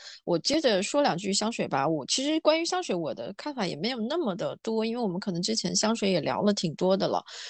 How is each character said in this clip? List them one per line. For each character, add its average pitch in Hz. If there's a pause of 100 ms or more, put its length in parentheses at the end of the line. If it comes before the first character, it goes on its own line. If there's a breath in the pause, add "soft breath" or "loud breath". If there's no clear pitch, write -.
(240 loud breath)
我 170
接 285
着 220
说 285
两 196
句 196
香 208
水 196
吧， 135
我 156
其 -
实 311
关 320
于 330
香 359
水 254
我 156
的 170
看 -
法 226
也 160
没 170
有 254
那 294
么 254
的 147
多， 220
因 226
为 247
我 214
们 175
可 202
能 170
之 214
前 180
香 220
水 214
也 180
聊 139
了 202
挺 175
多 185
的 190
了。 98 (280 loud breath)